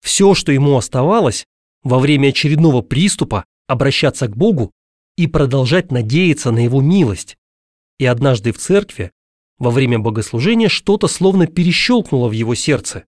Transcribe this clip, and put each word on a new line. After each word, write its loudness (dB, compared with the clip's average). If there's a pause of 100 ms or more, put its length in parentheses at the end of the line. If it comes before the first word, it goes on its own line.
Все, 4
что -4
ему 2
оставалось, -2 (380)
во 0
время 4
очередного 2
приступа -2 (220)
обращаться -2
к -8
Богу 0 (440)
и 0
продолжать 0
надеяться 0
на 2
Его 0
милость. 0 (640)
И -2
однажды 0
в -8
церкви, -4 (460)
во 0
время 0
богослужения, 0
что-то -2
словно 2
перещелкнуло 0
в -2
его -2
сердце. -4 (120)